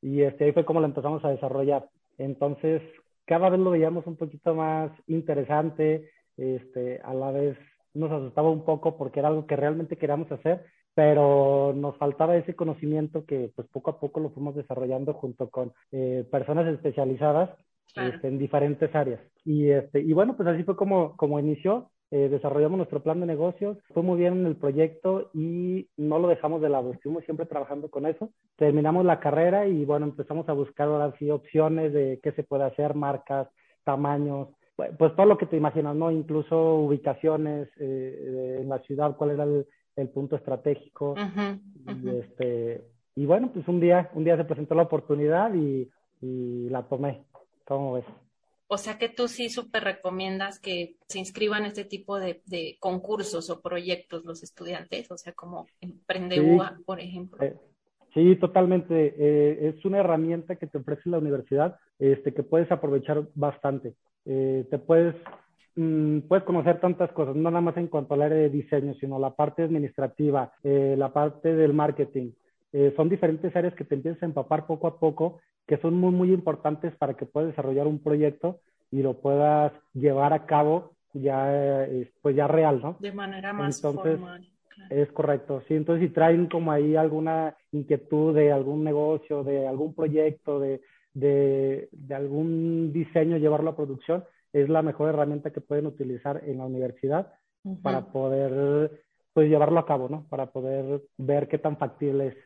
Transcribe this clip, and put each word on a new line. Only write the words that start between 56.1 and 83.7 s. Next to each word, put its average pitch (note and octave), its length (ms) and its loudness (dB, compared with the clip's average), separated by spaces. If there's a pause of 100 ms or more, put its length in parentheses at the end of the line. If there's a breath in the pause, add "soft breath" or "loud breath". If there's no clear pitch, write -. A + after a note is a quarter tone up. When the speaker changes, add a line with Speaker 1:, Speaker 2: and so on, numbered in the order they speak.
Speaker 1:
Sí. D3+ 40 4
Speaker 2:
ua, F3 460 4
por F#3 140 -8
ejemplo. F3+ 440 -8
Speaker 1:
Eh, C#3 100 -4 (600)
sí, F3+ 220 8
totalmente. F3+ 840 2
Eh, D3 500 4
es D#3 160 -8
una G3 140 0
herramienta E3+ 580 0
que E3 100 -10
te D3 120 -8
ofrece D3 320 -6
la E3+ 80 0
universidad, D3 600 0 (200 soft breath)
este, C#3 340 2
que C#3 100 -4
puedes E3 300 2
aprovechar D3 640 0
bastante. C#3 600 -4 (300)
Eh, C3 460 -2
te D3 80 -2
puedes, E3 360 4 (600)
mm, D#3 440 2
puedes F#3+ 240 2
conocer E3+ 360 2
tantas F3+ 320 0
cosas, C#3 240 -2
no E3 140 2
nada E3+ 100 2
más E3 160 0
en E3+ 120 -4
cuanto D3 260 -2
al C#3+ 80 4
área D3+ 160 2
de D3+ 120 4
diseño, C#3+ 440 -2
sino C3+ 240 -8
la C3+ 160 -4
parte D3+ 280 0
administrativa, C#3+ 920 -2 (100)
eh, C#3 340 2
la C3+ 160 0
parte D3+ 420 0
del D#3 200 4
marketing. C#3+ 580 0 (400)
Eh, C#3+ 240 4
son D#3 120 2
diferentes F3 460 0
áreas F3 200 0
que D3+ 100 -10
te D3 100 -2
empiezas D#3+ 280 -6
a F3 40 -4
empapar D#3 400 -2
poco D#3 200 -4
a E3 120 -4
poco, D#3+ 420 -2 (260 soft breath)
que D3 120 0
son E3+ 160 0
muy, F3+ 180 4
muy F3+ 200 4
importantes D#3 640 -2
para C3+ 180 -2
que C3+ 120 -10
puedas D#3 240 -2
desarrollar C#3 360 -2
un D3+ 160 -2
proyecto D3+ 580 0 (300)
y C3+ 120 -2
lo C3 180 -2
puedas D3 520 4 (220)
llevar C#3 380 2
a D3+ 140 0
cabo D#3 460 2 (200)
ya, C#3 760 0
eh, B2+ 240 -6 (100)
pues C#3+ 160 2
ya C#3+ 120 2
real, D3+ 340 4
¿no? F3+ 160 -8
Speaker 2:
De G3+ 140 -10
manera G3 400 -8
más C#3+ 240 -4